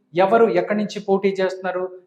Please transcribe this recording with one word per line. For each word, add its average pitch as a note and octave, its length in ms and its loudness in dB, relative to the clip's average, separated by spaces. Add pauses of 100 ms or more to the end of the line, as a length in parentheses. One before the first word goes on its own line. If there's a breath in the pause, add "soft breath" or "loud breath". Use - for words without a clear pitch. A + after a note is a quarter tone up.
(140)
ఎవరు F#3+ 300 4
ఎక్కడి F#3+ 340 0
నుంచి G#3 220 -6
పోటీ G3 280 0
చేస్తున్నారు, F#3 640 -4 (140)